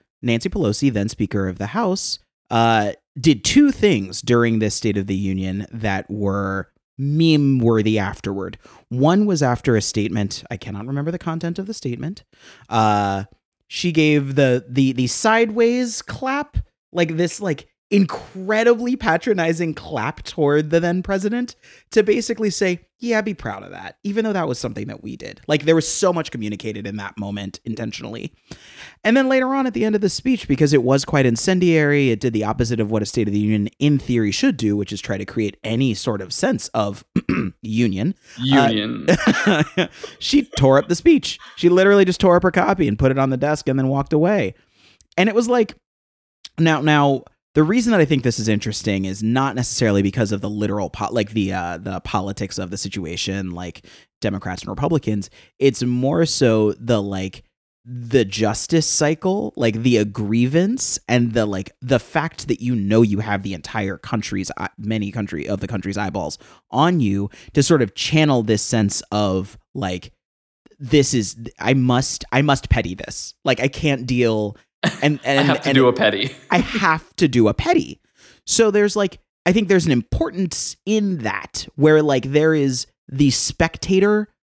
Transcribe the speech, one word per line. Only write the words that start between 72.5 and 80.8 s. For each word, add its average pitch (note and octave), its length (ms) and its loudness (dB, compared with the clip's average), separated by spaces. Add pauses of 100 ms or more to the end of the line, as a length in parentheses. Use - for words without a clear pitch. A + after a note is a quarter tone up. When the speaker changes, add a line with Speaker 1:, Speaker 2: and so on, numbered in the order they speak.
Speaker 1:
petty F#2 280 0
this. - 380 -12 (100)
Like, C3 160 2
I C3+ 80 0
can't C3+ 380 -2
deal." A2+ 500 0 (440)
And, D3 200 2
Speaker 2:
<laughs> - 40 -16
Speaker 1:
and C#3 160 2
Speaker 2:
"I - 40 2
have - 180 0
to - 80 -4
Speaker 1:
and C3 60 2
Speaker 2:
do C3 120 6
a A#2+ 60 6
petty." G#2+ 480 0
<laughs> - 80 -20
Speaker 1:
I F3 80 2
have F3+ 580 -2
to E3+ 120 4
do A#2 200 4
a G2+ 60 0
petty. D#4 460 -2 (460)
So A3 240 2
there's, G#3 260 2
like, G3+ 220 -2 (280)
I F3+ 60 6
think G3+ 160 2
there's F3+ 180 4
an D#3 60 2
importance - 920 -2